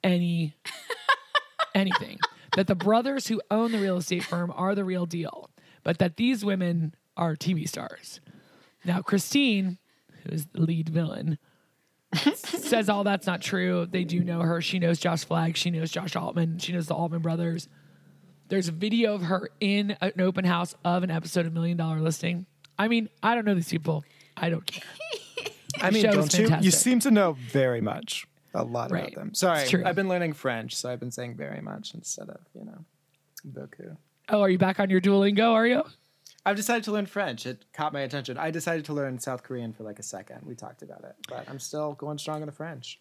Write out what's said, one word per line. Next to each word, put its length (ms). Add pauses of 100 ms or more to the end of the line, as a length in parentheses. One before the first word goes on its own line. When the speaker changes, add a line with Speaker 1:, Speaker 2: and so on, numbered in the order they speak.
Speaker 1:
any 600
Speaker 2:
<laughs> 1080
Speaker 1:
anything. 440 (380)
That 100
the 80
brothers 540
who 120 (100)
own 200
the 80
real 200
estate 260
firm 320
are 180
the 100
real 220
deal, 440 (340)
but 140
that 180
these 280
women 500 (220)
are 200
T 160
V 140
stars. 540 (640)
Now, 180
Christine, 760 (460)
who 60
is 160
the 160
lead 260
villain, 500 (760)
<laughs> 20 (200)
says 540
all 160
that's 220
not 160
true. 460
They 160
do 200
know 160
her. 220
She 160
knows 200
Josh 260
Flagg. 320
She 140
knows 200
Josh 260
Altman. 420
She 140
knows 140
the 80
Altman 260
brothers. 480 (800)
There's 200
a 40
video 420
of 100
her 260 (100)
in 300 (100)
an 200
open 260
house 360
of 200
an 80
episode 340
of 80
Million 240
Dollar 240
Listing. 460 (320)
I 100
mean, 220 (120)
I 120
don't 100
know 100
these 140
people. 360 (340)
I 100
don't 160
care. 180 (1000)
Speaker 3:
I 80
Speaker 1:
The 40
Speaker 3:
mean, 80
Speaker 1:
show 80
is 40 (140)
Speaker 3:
don't 60
you? 100
You 60
Speaker 1:
fantastic. 240
Speaker 3:
seem 260
to 100
know 220
very 480
much, 460 (280)
a 100
lot 260
Speaker 1:
Right. 120 (100)
Speaker 3:
about 20
them. 200
Sorry, 280
Speaker 1:
It's 80
true. 140
Speaker 3:
I've 120
been 120
learning 260
French, 420
so 140
I've 100
been 100
saying 260
very 240
much 340
instead 340
of, 120 (140)
you 100
know, 200 (600)
beaucoup. 520 (320)
Speaker 1:
Oh, 140
are 80
you 80
back 220
on 100
your 100
Duolingo, 520
are 140
you? 160 (640)
Speaker 3:
I've 100
decided 280
to 80
learn 140
French. 400
It 260
caught 200
my 80
attention. 380
I 120
decided 360
to 80
learn 240
South 240
Korean 300
for, 120
like, 140
a 40
second. 420
We 100
talked 280
about 220
it, 100 (140)
but 200
I'm 100
still 360
going 240
strong 220
in 60
the 60
French. 480